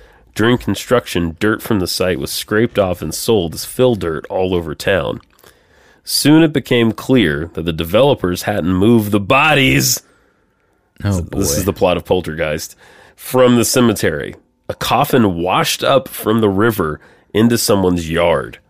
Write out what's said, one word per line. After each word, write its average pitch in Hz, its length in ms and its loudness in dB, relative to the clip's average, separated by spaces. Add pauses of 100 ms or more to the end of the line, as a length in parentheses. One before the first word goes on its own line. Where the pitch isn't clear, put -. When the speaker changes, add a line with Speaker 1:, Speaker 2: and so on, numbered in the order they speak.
(340)
Speaker 1:
During 120 240 2
construction, 92 840 -2
dirt 107 220 -2
from 107 180 0
the 87 60 -2
site 90 340 -2
was - 100 -8
scraped - 480 -2
off 92 240 0
and 78 120 -8
sold 90 400 0
as 82 100 -12
fill 123 320 0
dirt 82 340 -6
all 92 240 -2
over 82 200 -4
town. 78 460 -2 (840)
Soon 156 380 4
it 156 100 2
became 120 400 0
clear 82 600 0
that 87 80 -6
the 82 100 -2
developers 92 720 0
hadn't 95 320 -2
moved 104 360 4
the 104 100 0
bodies." 135 840 0 (1000)
Speaker 2:
Oh, 98 160 -2
Speaker 1:
This - 20 -4
Speaker 2:
boy. 73 180 -10
Speaker 1:
is 73 240 -2
the 92 100 0
plot 90 240 0
of 80 80 -10
Poltergeist. 80 720 -4 (400)
"From 123 400 2
the 117 80 4
cemetery. 98 720 0 (340)
A - 40 -10
coffin 117 680 0
washed 107 420 -2
up 131 260 2
from 110 340 -2
the 104 80 4
river 95 500 0 (320)
into 117 240 2
someone's 90 540 0
yard. 80 480 0 (120)